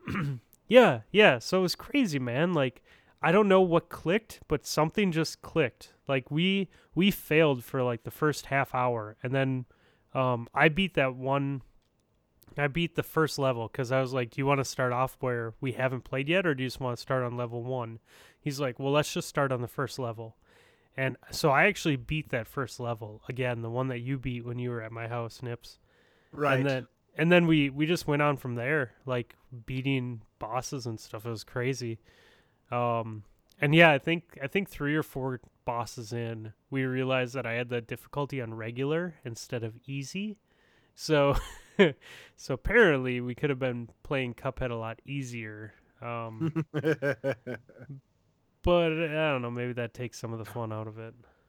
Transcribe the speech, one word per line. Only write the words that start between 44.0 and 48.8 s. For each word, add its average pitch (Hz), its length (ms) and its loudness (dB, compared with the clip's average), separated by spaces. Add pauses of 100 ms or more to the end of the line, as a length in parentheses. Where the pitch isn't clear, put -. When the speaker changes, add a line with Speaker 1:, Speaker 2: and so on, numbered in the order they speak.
Speaker 1:
playing 131 320 -4
Cuphead 131 360 -6
a 120 40 -4
lot 113 320 -8
easier. 113 680 -10 (280)
Um, 117 640 -6
Speaker 2:
<laughs> - 40 -16 (1900)
Speaker 1:
but, 175 300 2